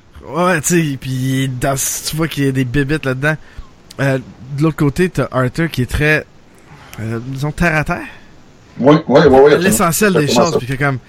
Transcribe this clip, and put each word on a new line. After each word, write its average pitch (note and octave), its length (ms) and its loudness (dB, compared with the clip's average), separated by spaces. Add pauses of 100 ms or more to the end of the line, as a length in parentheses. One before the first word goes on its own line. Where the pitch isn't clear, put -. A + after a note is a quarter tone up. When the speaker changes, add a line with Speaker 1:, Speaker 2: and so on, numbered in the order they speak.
(300)
Speaker 1:
Ouais, E3+ 320 0
tu - 60 -6 (260)
sais, C3 80 -8
puis C3 100 -8
il C3 340 -2
est C3 40 -4
dans, C3 260 -2
tu - 400 -6
vois D#3+ 140 -2
qu'il C#3 160 -4
y C#3 40 2
a C3+ 40 0
des C3 120 0
bébites C#3+ 400 -2
là-dedans. C3+ 300 -2 (680)
Euh, C3+ 180 0 (380)
de C#3 60 -2
l'autre D#3+ 140 0
côté, D#3+ 320 0
t'as C#3+ 240 -4
Arthur C3 380 -2
qui B2+ 120 -4
est A#2 80 -6
très, D3+ 340 0 (760)
euh, A2+ 260 -6
disons, C3+ 240 -6
terre E3+ 240 0
à D3+ 80 0
terre. A3 240 -6 (720)
Speaker 2:
Oui, C#3+ 180 6
oui, - 120 0
oui, D3 180 6
oui, C3 100 6
absolument. D3 260 6
Speaker 1:
L'essentiel G3 500 2
des E3 80 2
Speaker 2:
Exactement C#3 240 2
Speaker 1:
choses, - 80 0
Speaker 2:
ça. - 60 0
Speaker 1:
puis A#2+ 100 -10
que C3+ 160 -4
comme, C3+ 140 0 (100)